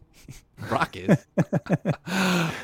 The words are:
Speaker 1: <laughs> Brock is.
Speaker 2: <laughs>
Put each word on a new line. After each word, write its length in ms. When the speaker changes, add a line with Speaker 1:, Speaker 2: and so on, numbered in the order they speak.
Speaker 1:
<laughs> 640
Brock 260
is. 260
Speaker 2:
<laughs> 40